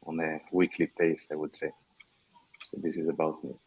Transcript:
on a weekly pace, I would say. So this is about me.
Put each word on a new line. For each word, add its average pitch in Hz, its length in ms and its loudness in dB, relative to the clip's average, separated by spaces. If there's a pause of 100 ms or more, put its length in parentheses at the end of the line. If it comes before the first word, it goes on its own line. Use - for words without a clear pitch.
on 80 140 -4
a 78 200 0 (120)
weekly 85 360 4 (120)
pace, 82 320 2
I 76 40 -4
would 76 200 -4
say. 78 160 -4 (880)
So - 200 -12
this 82 160 -2
is 82 120 -2
about 78 340 0
me. 65 100 -8 (140)